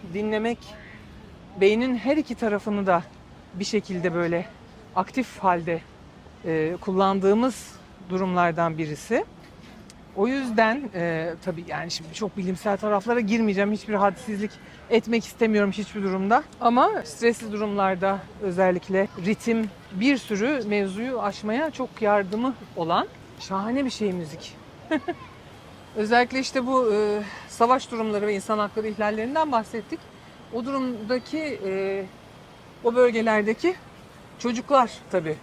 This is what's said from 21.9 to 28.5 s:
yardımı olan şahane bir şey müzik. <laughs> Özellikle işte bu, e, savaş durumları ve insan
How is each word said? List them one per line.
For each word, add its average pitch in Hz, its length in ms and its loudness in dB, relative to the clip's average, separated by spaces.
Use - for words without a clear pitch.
yardımı 208 520 2
olan 180 320 0
şahane 226 460 -2
bir 247 40 -2
şey 202 240 -2
müzik. 165 420 -10
<laughs> 320 60 0
Özellikle 240 440 2
işte 254 280 -2
bu, 254 260 4
e, 208 280 2
savaş 254 440 2
durumları 214 360 -2
ve 208 80 0
insan 214 240 -2